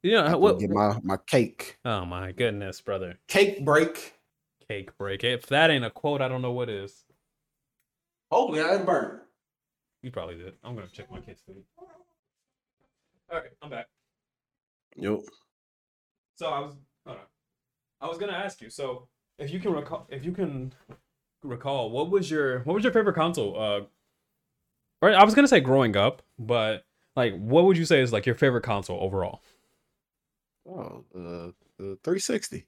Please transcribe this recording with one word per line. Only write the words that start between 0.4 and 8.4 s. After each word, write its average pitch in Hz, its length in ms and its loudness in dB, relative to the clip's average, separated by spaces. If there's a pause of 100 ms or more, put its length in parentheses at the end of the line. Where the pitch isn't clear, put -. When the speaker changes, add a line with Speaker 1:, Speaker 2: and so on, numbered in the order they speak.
Speaker 2:
get 98 100 -2
Speaker 1:
what 101 260 2 (100)
Speaker 2:
my, 95 100 0
my - 20 -10 (100)
cake. - 580 0
Speaker 1:
Oh 104 180 -2
my 90 300 -8
goodness, 101 480 -4
brother. 92 380 -8 (100)
Speaker 2:
Cake 196 340 2
break. 156 520 2 (520)
Speaker 1:
Cake 98 300 -12
break. 98 260 -6
If 120 220 -2
that 160 260 4
ain't 127 140 0
a 110 40 -6
quote, 147 320 -4
I 131 60 -2
don't 127 140 -4
know 123 100 -4
what 123 180 -4
is. 98 360 -12 (1200)
Speaker 2:
Hopefully 156 320 2